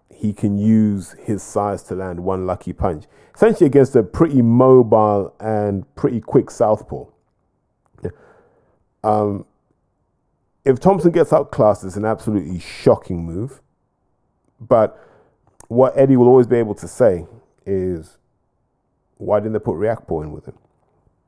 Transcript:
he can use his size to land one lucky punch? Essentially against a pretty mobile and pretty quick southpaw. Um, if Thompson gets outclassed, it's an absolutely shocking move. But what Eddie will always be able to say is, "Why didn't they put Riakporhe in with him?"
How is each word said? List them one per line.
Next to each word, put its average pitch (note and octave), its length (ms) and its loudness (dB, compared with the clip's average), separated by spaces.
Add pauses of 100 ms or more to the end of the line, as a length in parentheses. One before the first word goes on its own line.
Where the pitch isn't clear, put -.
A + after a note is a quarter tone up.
he - 240 -8
can G2+ 260 -2
use G#2 600 0
his G#2 240 -8
size G2+ 420 -6
to F#2+ 120 -10
land F#2 240 -10
one F#2 260 -6
lucky F2+ 260 -8
punch? E2+ 340 -6 (280)
Essentially A3 320 2
against C3 300 4
a A2+ 80 2
pretty D3 360 0
mobile A2+ 1000 4
and G#2 560 -4
pretty B2 240 -4
quick - 280 -4
southpaw. - 580 -4 (2000)
Um, G#2+ 420 -2 (1160)
if C3 140 0
Thompson F3 320 2
gets E3 220 0
outclassed, A2 500 0
it's F#2+ 140 -12
an G#2 80 -6
absolutely G2+ 560 -4
shocking - 640 -2
move. F2+ 360 -12 (1000)
But A2 360 0 (680)
what B2+ 320 2
Eddie C3+ 180 4
will A#2+ 120 6
always B2+ 180 6
be A#2+ 100 0
able G#2+ 200 -2
to - 100 -16
say F2+ 400 0 (400)
is, F#2 520 -8 (960)
"Why G2+ 240 -2
didn't A2 140 -6
they G#2+ 40 -2
put G#2 160 -6
Riakporhe F#2 480 -6
in D2+ 80 -12
with D2 160 -18
him?" - 100 -20 (720)